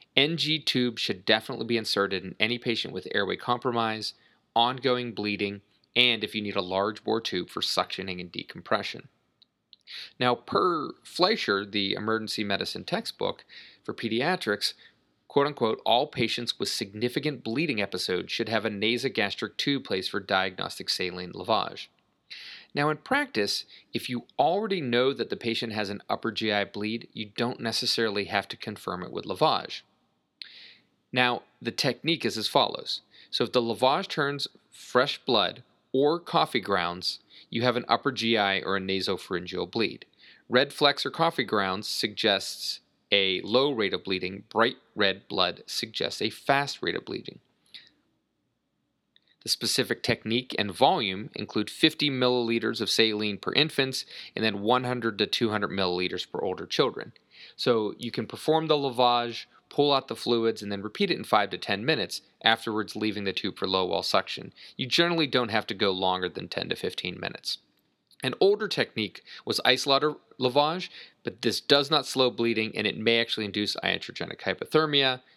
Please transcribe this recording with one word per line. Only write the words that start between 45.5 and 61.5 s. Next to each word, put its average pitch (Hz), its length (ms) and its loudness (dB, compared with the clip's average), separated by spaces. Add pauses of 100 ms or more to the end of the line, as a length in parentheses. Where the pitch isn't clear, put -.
suggests - 520 -4
a 107 120 -2
fast 139 500 0
rate - 140 -2
of - 100 -6
bleeding. - 320 -10 (2000)
The - 60 -8
specific - 520 0
technique 117 560 0
and 101 140 0
volume 120 640 2
include 104 340 -2
fifty 151 400 2
milliliters 117 720 2
of 98 80 -2
saline 107 480 2
per - 160 -4
infants 139 520 0 (300)
and 110 80 -2
then 104 180 0
one 123 240 2
hundred 113 340 -2
to 101 80 4
two 110 240 0
hundred 101 180 0
milliliters 92 640 -2
per - 80 -6
older 90 260 -2
children. - 480 0 (420)
So 113 440 2
you 117 100 -6
can 110 160 -4
perform 156 400 0
the 151 100 4
lavage, 120 720 2 (240)
pull 143 220 4
out 135 160 2
the 113 80 -6
fluids, 113 460 2
and 104 100 -6
then 98 120 -4
repeat 180 260 0
it 156 80 0
in - 60 -8
five 104 260 4
to 87 80 -6